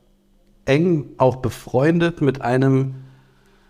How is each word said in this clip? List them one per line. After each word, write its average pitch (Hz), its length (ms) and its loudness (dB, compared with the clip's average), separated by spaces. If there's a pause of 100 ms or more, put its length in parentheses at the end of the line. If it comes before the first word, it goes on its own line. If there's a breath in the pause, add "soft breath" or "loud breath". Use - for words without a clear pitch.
(640)
eng 156 440 0 (100)
auch 127 180 2
befreundet 165 840 -2
mit 135 200 0
einem, 131 540 0 (760 loud breath)